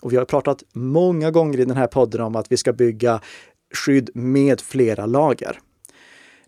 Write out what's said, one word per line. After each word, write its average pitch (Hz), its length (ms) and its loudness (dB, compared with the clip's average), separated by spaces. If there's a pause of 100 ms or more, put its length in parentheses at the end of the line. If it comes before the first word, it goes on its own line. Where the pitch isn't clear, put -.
Och 120 120 -8
vi 123 40 4
har 127 80 2
pratat 139 380 -2 (100)
många 156 580 0
gånger 156 300 2
i 127 40 2
den 127 120 -2
här 131 100 2
podden 117 340 0
om 113 160 -4
att 110 160 -6
vi 123 40 4
ska 120 160 0
bygga 117 480 0 (540)
skydd 139 400 0
med 131 460 2
flera 110 460 -2
lager. 135 520 0 (880)